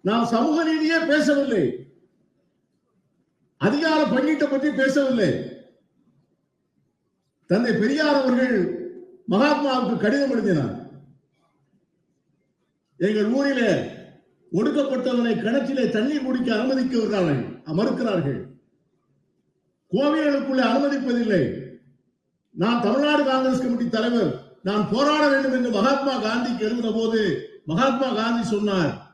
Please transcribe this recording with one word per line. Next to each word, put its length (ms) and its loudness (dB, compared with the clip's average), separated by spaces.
நாம் 320 0
சமூக 200 2
நீதியே 280 2
பேசவில்லை, 540 2
அதிகார 400 2
பங்கீட்டை 320 0
பற்றி 240 0
பேசவில்லை. 500 2
தந்தை 200 2
பெரியார் 360 2
அவர்கள் 380 2
மகாத்மாவுக்கு 680 2
கடிதம் 320 2
எழுதினார். 400 0
எங்கள் 300 2
ஊரிலே 340 0
ஒடுக்கப்பட்டவனை 800 0
கிணற்றிலே 400 0
தண்ணீர் 320 -2
குடிக்க 300 -2
அனுமதிக்கிறார்கள், 840 0
மறுக்கிறார்கள், 640 -2
கோவில்களுக்குள்ளே 800 0
அனுமதிப்பதில்லை. 680 0
நான் 320 0
தமிழ்நாடு 440 2
காங்கிரஸ் 340 0
கமிட்டி 220 -2
தலைவர், 340 0
நான் 240 0
போராட 300 2
வேண்டும் 260 0
என்று 200 -2
மகாத்மா 380 0
காந்திக்கு 420 -2
எழுதின 300 -2
போது 240 0
மகாத்மா 480 0
காந்தி 260 -2
சொன்னார் 380 0